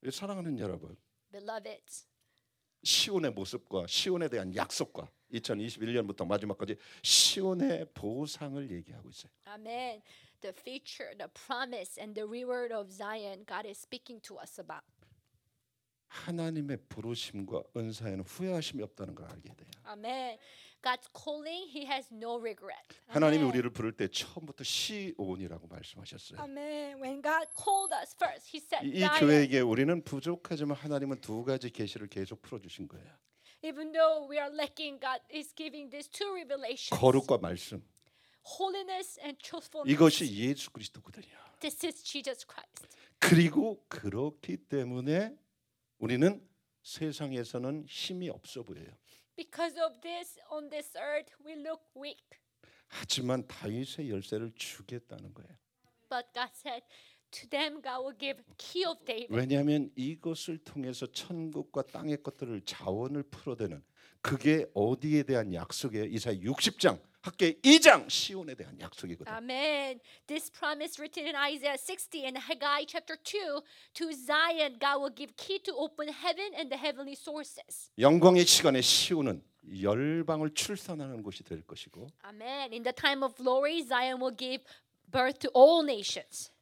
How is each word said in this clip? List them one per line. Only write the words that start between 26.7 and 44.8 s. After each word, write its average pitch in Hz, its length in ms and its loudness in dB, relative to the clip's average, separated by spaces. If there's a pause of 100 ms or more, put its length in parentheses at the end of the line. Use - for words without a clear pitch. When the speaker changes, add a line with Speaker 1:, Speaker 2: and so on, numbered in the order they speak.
Speaker 2:
When 269 200 -8
God 311 260 0 (100)
called 392 340 2
us 226 220 -6
first, 269 400 -2
he 302 80 -10
said, - 240 -4
Speaker 1:
이, 143 120 -2
이 - 20 4
Speaker 2:
"Zion." 302 180 6
Speaker 1:
교회에게 147 420 8
우리는 135 440 4
부족하지만 151 720 -4
하나님은 139 440 -4
두 113 220 -6
가지 127 280 -2
계시를 104 360 -8
계속 98 340 -8
풀어주신 - 460 -12
거예요. - 240 -18 (540)
Speaker 2:
Even 311 260 -8
though 311 400 4
we 294 80 -2
are 285 160 -4
lacking, 302 460 -6
God 262 200 -4 (140)
is 302 220 -10
giving 302 340 -12
these 285 180 -12
two 403 220 -4
revelations. 277 600 -6
Speaker 1:
거룩과 135 480 6
말씀. 87 440 -8 (640)
Speaker 2:
Holiness 381 760 -6
and 285 220 -12
truthfulness. 311 500 -4
Speaker 1:
이것이 151 440 6
예수 127 340 -4
그리스도거든요. - 640 -18 (240)
Speaker 2:
This - 260 -8
is 339 200 -6
Jesus 277 420 -8
Christ. - 400 -20 (320)
Speaker 1:
그리고 175 720 6
그렇기 135 680 -4 (100)
때문에 139 640 0 (640)